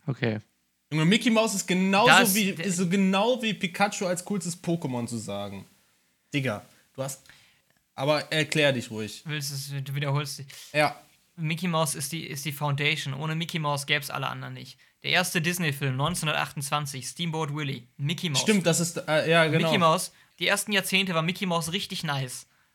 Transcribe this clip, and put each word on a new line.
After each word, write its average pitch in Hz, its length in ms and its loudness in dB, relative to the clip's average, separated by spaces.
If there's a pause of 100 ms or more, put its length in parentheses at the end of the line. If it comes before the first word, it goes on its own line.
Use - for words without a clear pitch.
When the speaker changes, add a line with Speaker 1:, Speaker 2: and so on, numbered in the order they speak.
Speaker 1:
Okay. 113 340 -2 (500)
Speaker 2:
Junge, 156 140 2
Mickey 233 260 4
Mouse 220 240 4
ist 196 140 -4
genauso 190 400 4
Speaker 3:
Das 190 260 8
Speaker 2:
wie, 202 180 2
Speaker 3:
d- 160 100 -8
Speaker 2:
ist 175 140 0
so 185 120 0
genau 196 520 4
wie 220 140 0
Pikachu 202 520 -2
als 175 180 -2
coolstes 180 360 -6
Pokémon 131 460 -2
zu 117 100 -6
sagen. 101 480 -8 (680)
Digga, 127 300 -2 (320)
du 135 80 -8
hast, 135 200 -8 (720)
aber 143 380 0
erklär 151 400 4
dich 117 180 -4
ruhig. 107 340 -8
Speaker 3:
Willst 147 280 -6
du's, 139 180 -8 (140)
du 139 100 -8
wiederholst 143 460 -2
dich. 135 60 -14 (260)
Speaker 2:
Ja. 147 240 2 (400)
Speaker 3:
Mickey 165 300 -4
Mouse 160 300 0
ist 151 160 -6
die, 165 160 -8
ist 139 160 -10
die 151 80 -6
Foundation. 147 600 -2
Ohne 156 220 -4
Mickey 165 240 -4
Mouse 143 280 -2
gäb's 147 240 0
alle 135 180 -4
anderen 127 260 -8
nicht. 127 240 -16 (240)
Der 143 80 -4
erste 180 320 2
Disney-Film, 147 540 -2
neunzehnhundertachtundzwanzig, 147 1120 -2
Steamboat 160 460 -4
Willie, 139 420 -6
Mickey 165 340 -4
Mouse. 135 120 0
Speaker 2:
Stimmt, 202 240 4
das 165 120 4
ist, 170 180 -2 (120)
äh, 151 200 2
ja, 165 180 6
genau. 156 200 2
Speaker 3:
Mickey 160 120 4
Mouse, 170 340 2 (260)
die 175 80 -4
ersten 202 240 0
Jahrzehnte 190 440 2
war 160 80 2
Mickey 180 240 -2
Mouse 165 260 -2
richtig 190 320 -6
nice. 139 420 -4 (280)